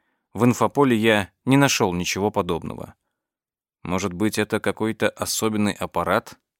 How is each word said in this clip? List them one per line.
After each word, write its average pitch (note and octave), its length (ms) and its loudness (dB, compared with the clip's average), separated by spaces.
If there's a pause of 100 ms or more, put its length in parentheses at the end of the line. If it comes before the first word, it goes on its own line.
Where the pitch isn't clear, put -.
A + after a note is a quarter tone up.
(320)
В A2 120 0
инфополе B2 520 2
я G#2+ 340 2 (140)
не C3 120 4
нашёл B2+ 360 4
ничего F#2+ 380 -2
подобного. F2 640 -6 (880)
Может F#2 300 -4
быть, G2 260 -2
это G#2+ 220 -2
какой-то G#2+ 480 -2
особенный G#2 640 -2
аппарат - 640 -2 (220)